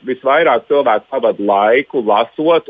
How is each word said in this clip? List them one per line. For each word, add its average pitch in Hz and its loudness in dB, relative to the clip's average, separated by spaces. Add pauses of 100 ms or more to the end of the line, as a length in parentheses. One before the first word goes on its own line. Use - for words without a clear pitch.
visvairāk 131 0
cilvēku 127 0
pavada 117 -2
laiku 107 0
lasot 151 0